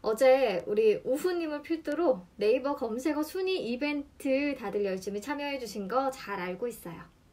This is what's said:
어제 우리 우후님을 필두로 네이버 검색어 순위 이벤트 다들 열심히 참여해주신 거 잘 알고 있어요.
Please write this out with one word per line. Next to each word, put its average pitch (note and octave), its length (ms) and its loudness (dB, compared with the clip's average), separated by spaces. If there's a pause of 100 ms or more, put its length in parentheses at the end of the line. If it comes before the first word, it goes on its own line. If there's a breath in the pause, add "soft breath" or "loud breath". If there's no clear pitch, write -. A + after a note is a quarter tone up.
어제 A#3+ 640 6
우리 G#3+ 360 4
우후님을 D4+ 600 -2
필두로 D4+ 600 0 (120)
네이버 B3+ 400 2
검색어 C4+ 480 -2
순위 F#4+ 340 -2
이벤트 C#4 960 -2
다들 G#3 300 -2
열심히 G3 340 -4
참여해주신 B3+ 680 -6
거 C4 240 0
잘 G3 280 -8
알고 G#3 280 -4
있어요. F3 340 -10 (320)